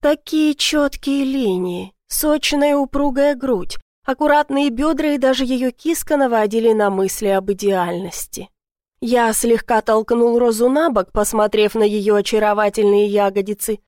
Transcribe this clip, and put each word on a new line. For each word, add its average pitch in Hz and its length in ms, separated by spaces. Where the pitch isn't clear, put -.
Такие 302 540
четкие 277 680
линии, 190 680
сочная 294 680
упругая 285 600
грудь, 240 420
аккуратные 294 640
бедра 294 440
и 294 40
даже 262 260
ее 254 280
киска 311 460
наводили 226 540
на 214 180
мысли 190 380
об 190 240
идеальности. 185 960
Я 233 320
слегка 226 480
толкнул 233 580
Розу 233 300
на 302 200
бок, 214 220
посмотрев 214 640
на 220 80
ее 208 320
очаровательные 208 920
ягодицы, 202 800